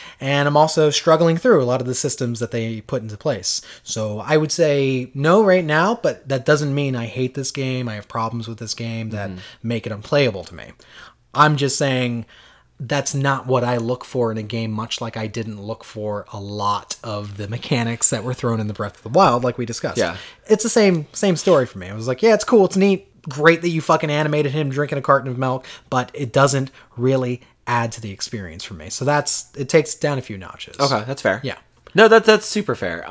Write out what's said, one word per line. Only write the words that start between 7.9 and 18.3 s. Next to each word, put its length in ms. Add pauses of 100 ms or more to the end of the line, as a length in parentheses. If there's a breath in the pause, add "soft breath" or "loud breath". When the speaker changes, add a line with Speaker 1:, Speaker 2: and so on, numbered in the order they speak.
Speaker 1:
have 140
problems 400
with 80
this 160
game 380
that 180
Speaker 2:
Mm-hmm. 100 (240 loud breath)
Speaker 1:
make 240
it 60
unplayable 500
to 100
me. 180 (600 loud breath)
I'm 220
just 220
saying 480 (540 soft breath)
that's 360
not 320
what 160
I 140
look 280
for 260
in 60
a 60
game, 280
much 300
like 160
I 80
didn't 340
look 240
for 480
a 80
lot 640
of 340
the 100
mechanics 640
that 120
were 120